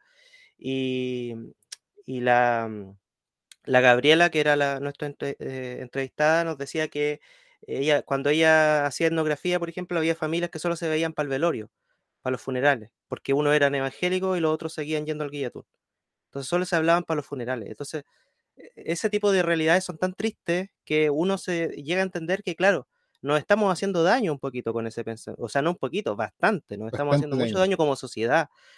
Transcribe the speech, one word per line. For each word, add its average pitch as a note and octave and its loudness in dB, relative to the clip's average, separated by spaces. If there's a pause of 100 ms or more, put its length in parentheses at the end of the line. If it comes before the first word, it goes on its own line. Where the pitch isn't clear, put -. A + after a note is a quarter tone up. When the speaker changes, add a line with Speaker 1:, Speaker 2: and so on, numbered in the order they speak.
(580)
Speaker 1:
y, B2+ -4 (720)
y B2+ -6
la, A#2+ 4 (920)
la B2+ 4
Gabriela, C#3+ 6
que D#3 0
era D3 4
la, C#3 0
nuestra C#3+ -6
entre-, C#3 -8
eh, C3 -8
entrevistada, D3+ 0
nos D#3 -4
decía D#3 -4
que D3 -4 (460)
ella, C#3 0
cuando C#3 0
ella D#3 4
hacía E3 0
etnografía, D#3+ 0
por E3 -2
ejemplo, F3+ -4
había D#3+ 2
familias E3+ -2
que - -10
solo E3+ -2
se E3 -4
veían D#3+ 0
pa'l D3 -2
velorio, C3+ -2 (520)
pa' B2+ -2
los B2+ -2
funerales, B2+ 0 (180)
porque - -4
unos D3 4
eran C#3+ 2
evangélicos F3+ -2
y - -2
los D#3+ 0
otros D#3+ -6
seguían D3+ -6
yendo D3+ -4
al C#3+ -8
guillatún. B2+ -8 (600)
Entonces, C#3 -10
solo F3 0
se F3 -2
hablaban E3 2
pa' E3 -4
los D3 -4
funerales. B2 -6
Entonces, C#3+ -10 (520)
e-, - -20
ese F3 -4
tipo G#3 2
de F#3+ 4
realidades E3 2
son D#3+ -10
tan F#3 -2
tristes F#3+ -4 (140)
que D3+ 2
uno F3+ 0
se E3+ -2
llega D#3+ -4
a - 2
entender F#3 -4
que, F3 -6
claro, F3+ 2 (340)
nos C#3+ 2
estamos G3+ 2
haciendo F3+ 0
daño G#3 2
un C#3 -4
poquito B2 -6
con A2+ -4
ese A2+ -8
pensa-, A2+ -10
o A#2 -6
sea, C#3 0
no E3 2
un F3+ -4
poquito, C3+ -4
bastante, A#2+ -2
nos G#2+ -8
estamos C#3+ -2
Speaker 2:
Bastante C#3+ 4
Speaker 1:
haciendo D3 -2
mucho A#2 -2
Speaker 2:
daño. F#3 2
Speaker 1:
daño F#3 0
como D3 2
sociedad, C3 -2 (300)